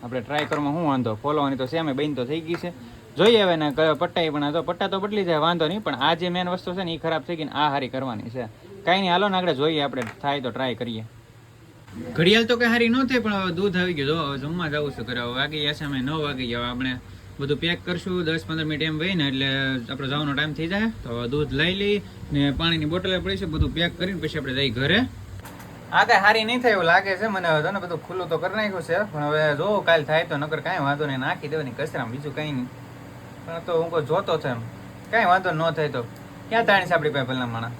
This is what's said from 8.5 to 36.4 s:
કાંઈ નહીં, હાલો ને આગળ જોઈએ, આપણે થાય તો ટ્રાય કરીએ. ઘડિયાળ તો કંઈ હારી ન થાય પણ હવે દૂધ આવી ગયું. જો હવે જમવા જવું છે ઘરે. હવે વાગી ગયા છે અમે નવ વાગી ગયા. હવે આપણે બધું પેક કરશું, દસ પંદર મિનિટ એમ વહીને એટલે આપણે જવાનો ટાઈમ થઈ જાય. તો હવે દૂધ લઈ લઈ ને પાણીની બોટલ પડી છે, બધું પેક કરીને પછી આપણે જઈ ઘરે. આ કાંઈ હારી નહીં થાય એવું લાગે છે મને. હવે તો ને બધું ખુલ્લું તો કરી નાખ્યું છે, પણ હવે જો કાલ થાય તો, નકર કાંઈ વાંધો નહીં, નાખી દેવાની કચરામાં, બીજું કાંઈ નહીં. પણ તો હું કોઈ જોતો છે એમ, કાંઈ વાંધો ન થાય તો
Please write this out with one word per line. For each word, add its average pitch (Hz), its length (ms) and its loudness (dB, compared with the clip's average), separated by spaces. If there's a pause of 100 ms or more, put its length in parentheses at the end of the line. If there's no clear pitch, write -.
કાંઈ 180 140 4
નહીં, 190 120 2
હાલો 190 180 4
ને 185 80 2
આગળ 180 160 2
જોઈએ, 151 280 2
આપણે 135 200 -2 (200)
થાય 143 200 -2
તો 123 100 -4
ટ્રાય 127 240 -2
કરીએ. 113 300 -6 (1080)
ઘડિયાળ 202 300 6
તો 233 140 2
કંઈ 240 100 4
હારી 233 220 4
ન 254 180 2
થાય 254 120 2
પણ 214 140 0
હવે 190 180 0
દૂધ 185 260 0
આવી 180 160 0
ગયું. 139 140 -2
જો 156 80 2
હવે 139 220 -2
જમવા 160 300 -4
જવું 147 240 -2
છે 123 120 -8
ઘરે. 123 160 -4
હવે 120 140 -4
વાગી 147 260 -2
ગયા 147 140 0
છે 151 100 -6
અમે 143 180 -2
નવ 151 200 -2
વાગી 135 260 -2
ગયા. 120 120 -2
હવે 120 100 -2
આપણે 127 300 -2 (400)
બધું 139 200 0
પેક 170 260 -2
કરશું, 180 400 -2
દસ 160 200 -2
પંદર 160 180 -2
મિનિટ 156 240 -2
એમ 156 120 -2
વહીને 151 280 0
એટલે 135 220 0 (420)
આપણે 135 160 -6
જવાનો 143 260 0
ટાઈમ 147 200 -2
થઈ 160 140 -4
જાય. 208 240 0 (120)
તો 123 60 -10
હવે 120 180 -4
દૂધ 139 260 0
લઈ 165 220 2
લઈ 202 260 2 (300)
ને 143 200 2
પાણીની 160 340 0
બોટલ 180 360 0
પડી 190 160 -2
છે, 190 80 -4
બધું 151 280 0
પેક 175 260 0
કરીને 180 200 -2
પછી 156 200 -4
આપણે 131 140 -4
જઈ 139 160 2
ઘરે. 139 300 2 (920)
આ 175 140 6
કાંઈ 214 160 6
હારી 214 220 6
નહીં 247 180 0
થાય 240 120 6
એવું 185 120 4
લાગે 190 300 4
છે 202 120 -2
મને. 190 200 0
હવે 156 160 4
તો 180 80 0
ને 196 80 -2
બધું - 280 -6
ખુલ્લું 180 220 -4
તો 160 80 0
કરી 180 180 -2
નાખ્યું 202 260 -2
છે, 165 160 0 (140)
પણ 151 120 -4
હવે 151 320 2
જો 190 260 2
કાલ 160 220 4
થાય 156 200 2
તો, 160 140 -2
નકર 151 220 -2
કાંઈ 175 180 -2
વાંધો 143 280 0
નહીં, 135 140 -2
નાખી 156 280 -4
દેવાની 143 240 -4
કચરામાં, 127 400 -6
બીજું 143 240 -8
કાંઈ 151 160 -4
નહીં. 123 180 -4 (760)
પણ 165 200 -8
તો 165 160 2
હું 165 100 -2
કોઈ 165 140 2
જોતો 175 320 2
છે 151 100 -2
એમ, 120 140 -2 (500)
કાંઈ 226 140 4
વાંધો 233 260 4
ન 160 200 2
થાય 151 180 0
તો 127 120 -2 (480)